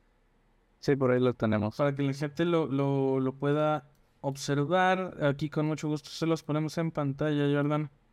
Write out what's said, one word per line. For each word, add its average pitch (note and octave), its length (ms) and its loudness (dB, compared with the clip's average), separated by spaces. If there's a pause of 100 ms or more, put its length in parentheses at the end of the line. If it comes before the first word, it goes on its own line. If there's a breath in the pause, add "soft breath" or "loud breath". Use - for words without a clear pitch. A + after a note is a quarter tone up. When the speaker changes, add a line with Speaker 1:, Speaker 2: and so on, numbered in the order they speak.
(800)
Speaker 1:
Sí, C#3+ 160 2
por C3 160 2
ahí B2+ 80 4
lo B2+ 160 2
tenemos. G#2+ 420 0
Speaker 2:
Para C#3+ 180 2
que C#3 60 -2
la C#3 120 0
gente C#3+ 300 -4
lo, E3+ 220 2
lo, C3+ 540 0
lo C3 140 0
pueda D3 520 0 (360)
observar. E3 1000 0
Aquí C#3+ 240 0
con D3+ 200 -2
mucho D#3 200 -4
gusto D3+ 220 -6
se - 160 -6
los D#3+ 160 2
ponemos D3+ 380 -4
en E3 100 -2
pantalla, D3 560 -2 (100)
Jordan. D3 360 0 (220)